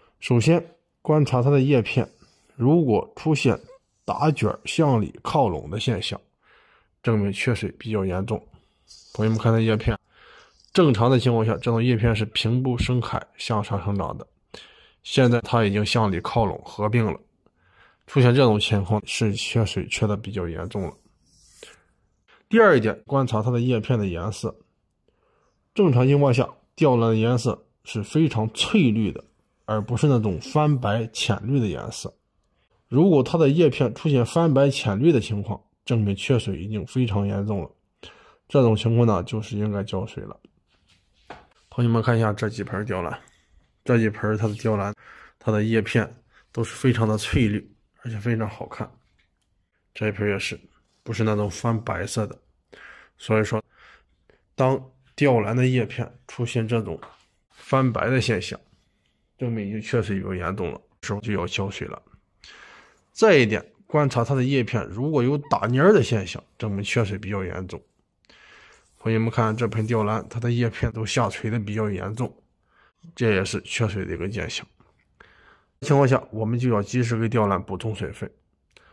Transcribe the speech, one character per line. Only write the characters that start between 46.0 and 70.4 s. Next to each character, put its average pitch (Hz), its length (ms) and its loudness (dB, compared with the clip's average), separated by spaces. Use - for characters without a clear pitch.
都 - 120 -4
是 - 120 -10
非 127 180 2
常 110 140 2
的 107 100 0
翠 120 300 0
绿， 104 200 -4
而 120 80 -10
且 110 80 -10
非 113 180 -2
常 110 100 -4
好 - 200 -12
看。 - 200 -10
这 - 160 -4
一 104 40 0
盆 104 180 -2
也 98 80 0
是， - 220 -8
不 - 100 -12
是 110 120 -2
那 107 120 2
种 104 140 -2
翻 117 340 -2
白 87 220 -6
色 107 220 -4
的。 - 120 -16
所 110 220 0
以 107 40 2
说， 107 200 -4
当 131 380 0
吊 131 240 4
兰 107 160 -2
的 127 100 2
叶 127 200 2
片 - 260 -8
出 - 180 -6
现 113 220 -2
这 113 140 0
种 87 180 -8
翻 131 420 0
白 110 180 -2
的 131 100 2
现 107 200 0
象， - 200 -10
证 123 140 -6
明 110 160 -6
已 98 40 -6
经 107 100 -8
缺 113 200 -2
水 98 160 -4
比 95 60 -6
较 95 100 -6
严 90 220 -4
重 90 160 -6
了， - 80 -12
时 - 120 -8
候 101 80 -6
就 113 120 -8
要 90 140 -4
浇 98 220 -6
水 - 180 -10
了。 - 120 -14
再 208 260 6
一 127 80 6
点， 104 180 -2
观 147 220 2
察 120 140 0
它 139 120 -2
的 127 80 0
叶 131 200 2
片 104 240 -4
如 117 220 -6
果 143 140 2
有 139 140 2
打 110 300 -2
蔫 123 140 2
儿 196 120 8
的 160 100 6
现 101 240 -2
象， - 160 -12
证 113 140 -6
明 98 120 -6
缺 113 220 0
水 98 120 -8
比 92 120 -10
较 98 140 -6
严 90 240 -8
重。 87 140 -14
朋 - 140 -2
友 113 80 2
们 113 100 0
看 110 260 0
这 117 120 -2
盆 107 180 -2
吊 113 180 0
兰， 107 260 -4
它 117 100 -10
的 120 120 -2